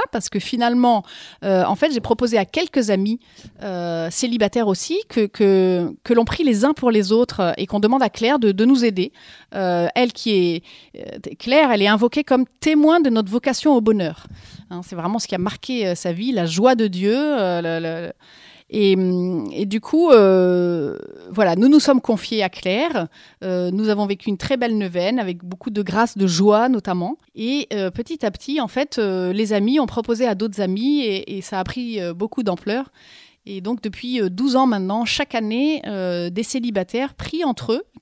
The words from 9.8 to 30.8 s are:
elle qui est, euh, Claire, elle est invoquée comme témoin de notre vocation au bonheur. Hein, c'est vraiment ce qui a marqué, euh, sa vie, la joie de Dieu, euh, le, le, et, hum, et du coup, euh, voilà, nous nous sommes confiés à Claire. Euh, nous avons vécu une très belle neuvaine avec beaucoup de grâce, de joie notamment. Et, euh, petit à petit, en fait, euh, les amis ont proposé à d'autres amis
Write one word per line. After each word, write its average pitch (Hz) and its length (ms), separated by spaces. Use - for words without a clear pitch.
elle 240 180
qui 220 200
est, 175 300
euh, - 420
Claire, 269 320
elle 208 100
est 202 60
invoquée 233 360
comme 254 220
témoin 311 400
de 277 100
notre 220 220
vocation 262 440
au 233 60
bonheur. 208 460
Hein, 180 140
c'est 185 120
vraiment 180 220
ce - 80
qui - 80
a 180 60
marqué, 208 480
euh, 175 80
sa 175 160
vie, 214 200
la 185 140
joie 202 300
de 220 100
Dieu, 196 320
euh, 226 460
le, 165 420
le, - 80
et, 196 220
hum, 180 560
et 202 140
du 214 160
coup, 320 300
euh, 180 880
voilà, 185 280
nous 233 100
nous 285 140
sommes 262 180
confiés 214 420
à 190 60
Claire. 208 640
Euh, 180 260
nous 214 200
avons 208 160
vécu 202 240
une 196 80
très - 180
belle 233 220
neuvaine 190 420
avec 180 240
beaucoup 180 280
de 208 100
grâce, 202 360
de 196 80
joie 208 440
notamment. 196 480
Et, 254 380
euh, 190 180
petit 240 340
à 202 60
petit, 277 300
en 220 80
fait, 277 280
euh, 185 360
les 208 180
amis 226 300
ont 240 60
proposé 233 380
à 214 100
d'autres 202 260
amis 233 400